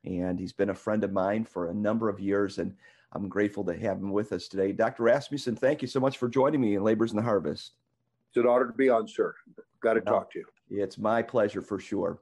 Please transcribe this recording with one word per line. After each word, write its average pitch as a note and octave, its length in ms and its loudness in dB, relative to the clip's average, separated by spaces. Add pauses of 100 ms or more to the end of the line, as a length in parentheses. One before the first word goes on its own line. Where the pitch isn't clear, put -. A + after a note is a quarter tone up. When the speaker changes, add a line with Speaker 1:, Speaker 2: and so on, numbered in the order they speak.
Speaker 1:
And F2+ 340 -4
he's F#2 160 -8
been G2 160 0
a F#2 60 -2
friend G#2+ 280 -2
of G2 100 -4
mine G2+ 320 0
for F2+ 220 -6
a E2+ 60 -6
number G#2+ 360 0
of G2 100 -4
years, G2 400 0
and F#2+ 160 -4 (400)
I'm G2 140 -4
grateful G2+ 360 -2
to E2+ 120 -4
have G2 200 -2
him G2 140 -6
with G#2 220 -2
us F2+ 140 -6
today. F#2+ 240 0
Doctor A2+ 320 0
Rasmussen, C3 520 0
thank C#3 280 0
you B2 40 -6
so C#3 120 -2
much C3+ 180 0
for B2 100 -2
joining C3+ 320 2
me G#2+ 140 2
in G2 100 0
Labors A2+ 280 2
in G#2 60 -2
the G#2+ 40 0
Harvest. G2 520 -2 (560)
Speaker 2:
It's - 80 -2
an A#2+ 100 4
honor B2 180 6
to A#2+ 80 -10
be C3+ 160 4
on, A2 180 4
sir. - 280 -2 (460)
Glad A2+ 120 4
to A2 100 4
Speaker 1:
Well, G#2+ 120 2
Speaker 2:
talk G2 160 -2
to - 80 -10
you. - 60 -12 (260)
Speaker 1:
it's G2 260 -4
my G#2+ 240 2
pleasure G2+ 400 0
for G2 180 -6
sure. F2+ 420 -4